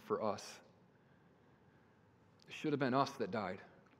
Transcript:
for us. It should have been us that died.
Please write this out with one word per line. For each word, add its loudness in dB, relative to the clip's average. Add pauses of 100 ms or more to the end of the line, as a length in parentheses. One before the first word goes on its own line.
for 0
us. -4 (1900)
It -16
should -2
have 2
been 4
us 6
that -4
died. -2 (400)